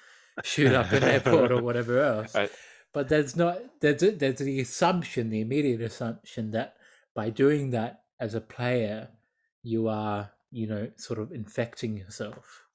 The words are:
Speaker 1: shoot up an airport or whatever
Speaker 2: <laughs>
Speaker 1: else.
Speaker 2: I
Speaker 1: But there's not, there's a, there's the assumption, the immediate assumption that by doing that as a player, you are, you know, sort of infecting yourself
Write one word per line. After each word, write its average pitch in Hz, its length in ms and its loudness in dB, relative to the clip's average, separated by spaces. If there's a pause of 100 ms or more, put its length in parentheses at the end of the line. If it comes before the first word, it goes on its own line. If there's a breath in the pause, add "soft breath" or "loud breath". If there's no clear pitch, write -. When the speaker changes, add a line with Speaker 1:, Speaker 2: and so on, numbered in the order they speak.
(420 loud breath)
Speaker 1:
shoot 135 300 4
up 120 200 2
an 135 120 4
airport 127 480 4
or 120 100 2
whatever 120 380 0
Speaker 2:
<laughs> 143 120 2
Speaker 1:
else. 107 220 -4
Speaker 2:
I 101 140 0 (440 loud breath)
Speaker 1:
But 139 160 -2
there's 151 280 2
not, 175 240 0 (200)
there's 147 220 4
a, 208 100 6
there's 139 260 0
the 135 220 -2
assumption, 151 720 0
the 110 100 -2
immediate 123 400 0
assumption 113 720 -8
that 113 240 -4 (380 soft breath)
by 113 160 -4
doing 139 400 2
that 120 320 -4 (180)
as 113 140 -4
a 113 60 -2
player, 120 680 -4 (540)
you 113 260 -2
are, 107 420 -4 (200)
you 113 160 -6
know, 107 300 -6
sort 113 220 -8
of 120 140 -8
infecting 113 640 -6
yourself - 680 -14 (100)